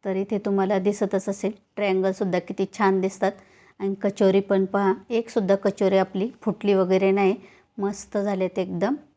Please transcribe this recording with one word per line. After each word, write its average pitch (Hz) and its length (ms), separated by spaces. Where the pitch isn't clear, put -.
तर 185 80
इथे 202 220
तुम्हाला 196 420
दिसतच 202 500
असेल, 208 220
ट्रायंगलसुद्धा 190 640
किती 196 260
छान 190 240
दिसतात. 190 300
आणि 196 220
कचोरी 196 380
पण 196 260
पहा, 196 280
एकसुद्धा 226 460
कचोरी 196 420
आपली 190 320
फुटली 202 320
वगैरे 190 380
नाही, 196 240
मस्त 202 400
झालेत 190 420
एकदम. 185 360